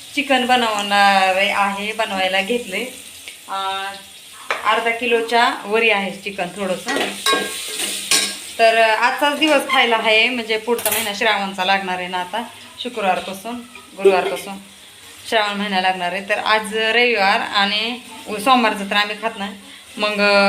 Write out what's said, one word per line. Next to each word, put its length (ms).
चिकन 320
बनवणार 880
आहे, 560
बनवायला 500
घेतले. 380
अं, 440
अर्धा 260
किलोच्या 760
वरी 260
आहे 200
चिकन 380
थोडंसं. 500
तर 200
आजचाच 600
दिवस 320
खायला 260
आहे, 320
म्हणजे 280
पुढचा 340
महिना 240
श्रावणचा 500
लागणार 340
आहे 100
ना 100
आता, 240
शुक्रवारपासून, 720
गुरुवारपासून 580
श्रावण 280
महिना 240
लागणार 320
आहे. 160
तर 100
आज 380
रविवार 640
आणि 580
उ-, 80
सोमवारचं 540
तर 60
आम्ही 260
खात 160
नाही, 140
मग 180